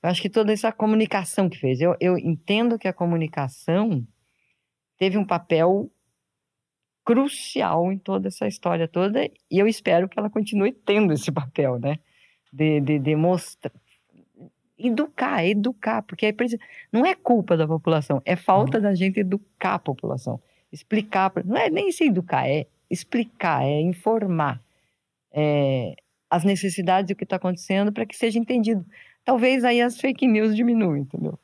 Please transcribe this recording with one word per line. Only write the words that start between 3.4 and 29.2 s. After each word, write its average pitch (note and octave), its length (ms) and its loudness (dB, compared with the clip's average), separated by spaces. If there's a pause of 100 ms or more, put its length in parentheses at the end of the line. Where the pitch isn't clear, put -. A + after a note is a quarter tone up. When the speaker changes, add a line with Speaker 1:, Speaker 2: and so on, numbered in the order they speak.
Speaker 1:
teve F#3+ 220 0
um G3+ 60 0
papel F3 680 0 (1120)
crucial A3 880 0
em G3 60 -6
toda F#3+ 300 -4
essa G3+ 180 -6
história F3 400 -4
toda, G#3 380 -2
e - 340 -4
eu G3 80 4
espero F#3+ 420 0
que - 80 -8
ela G#3 140 -4
continue G#3 400 0
tendo G3+ 420 2
esse D3 200 -2
papel, C3+ 480 -2
né? D3 180 -4 (540)
De, D3+ 280 2
de, D3 200 2
de D3+ 160 0
mostrar, E3 560 -2 (1040)
educar, A3+ 680 -2
educar, A3 580 0
porque - 240 -4
é G#3+ 60 0
preciso, A#3 300 -4 (300)
não A#3 120 2
é F#4 120 2
culpa G3 400 2
da D#3+ 100 2
população, D3+ 580 0
é F3 120 0
falta F#3 420 2
Speaker 2:
Uhum. A3 60 0
Speaker 1:
da G3+ 100 2
gente F#3+ 240 0
educar G3+ 560 -4
a F3+ 60 -4
população, C3 600 -6 (300)
explicar, G#3 600 -2
pra, F#3+ 120 -6
não F#3+ 140 -2
é - 120 0
nem F#4+ 220 -2
se - 140 0
educar, F3 440 0
é C#3+ 200 -2 (200)
explicar, F3+ 760 -2
é D3 160 0
informar, F3 840 -2 (680)
é, C#3 640 0 (340)
as D#3+ 140 2
necessidades F#3+ 680 0
e G3+ 40 -2
o - 20 -20
que - 100 -8
tá - 80 -4
acontecendo F#3+ 580 -2
pra A3+ 140 -4
que - 100 -18
seja A3+ 220 0
entendido. A3+ 480 0 (380)